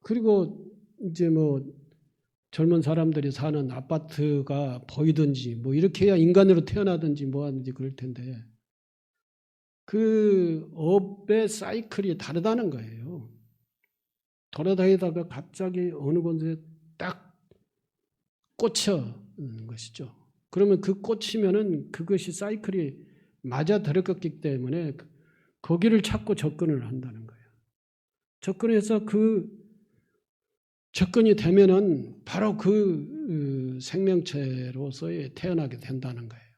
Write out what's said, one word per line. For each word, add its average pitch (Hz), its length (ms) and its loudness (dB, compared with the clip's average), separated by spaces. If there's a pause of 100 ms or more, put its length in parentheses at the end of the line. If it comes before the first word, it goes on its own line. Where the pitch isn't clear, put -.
그리고 214 680 0 (280)
이제 175 300 0
뭐 151 340 2 (880)
젊은 165 300 4
사람들이 151 500 0
사는 143 400 -4
아파트가 143 1160 -4
보이든지 143 680 0
뭐 127 180 -4
이렇게 185 340 2
해야 190 100 6
인간으로 180 480 8
태어나든지 160 640 -2
뭐 139 180 -4
하든지 131 260 -6
그럴 131 240 -8
텐데 123 480 -12 (1400)
그 202 880 2
업의 196 760 0
사이클이 202 680 -6
다르다는 190 520 -2
거예요. 117 600 -12 (1200)
돌아다니다가 180 760 2
갑자기 180 680 -6
어느 147 260 0
곳에 165 380 -2 (400)
딱 - 400 -12 (1200)
꽂혀 185 640 -2 (160)
있는 113 300 -12
것이죠. - 480 -16 (340)
그러면 196 320 4
그 190 200 -2
꽂히면은 208 880 -2
그것이 175 400 -2
사이클이 190 720 -6 (380)
맞아 156 380 0
들어갔기 175 600 -2
때문에 143 560 -4 (640)
거기를 202 400 4
찾고 - 340 -2
접근을 147 500 -2
한다는 117 400 -10
거예요. - 160 -20 (1000)
접근해서 214 640 2
그 214 560 2 (1300)
접근이 214 420 4
되면은 185 920 4
바로 202 320 -2
그, 185 500 2 (200)
그 135 540 -4
생명체로서의 143 1500 -4
태어나게 156 420 -4
된다는 127 500 -10
거예요. - 160 -20 (140)